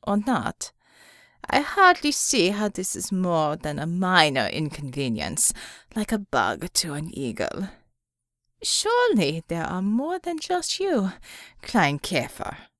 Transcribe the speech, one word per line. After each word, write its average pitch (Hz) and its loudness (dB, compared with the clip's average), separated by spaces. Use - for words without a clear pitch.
Or 202 2
not. 208 -2
I - 4
hardly 349 4
see 185 2
how 208 0
this 190 -4
is - -6
more 170 2
than 151 -6
a 147 -4
minor 170 4
inconvenience, 135 -2
like 214 -2
a 226 0
bug 117 -2
to - 0
an 147 -6
eagle. - -4
Surely 320 2
there 165 -4
are 180 -4
more 254 0
than 349 -6
just 359 -4
you, 262 0
Klein 147 2
Käfer. - -4